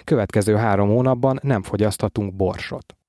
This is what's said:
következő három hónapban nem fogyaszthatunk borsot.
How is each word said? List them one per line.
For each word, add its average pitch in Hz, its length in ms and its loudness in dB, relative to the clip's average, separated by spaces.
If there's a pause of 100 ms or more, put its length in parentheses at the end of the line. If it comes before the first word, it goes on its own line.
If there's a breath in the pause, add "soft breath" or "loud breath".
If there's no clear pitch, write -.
következő 107 520 0
három 101 340 2
hónapban 127 540 2
nem 123 200 0
fogyaszthatunk 104 720 -2
borsot. - 600 -4 (120)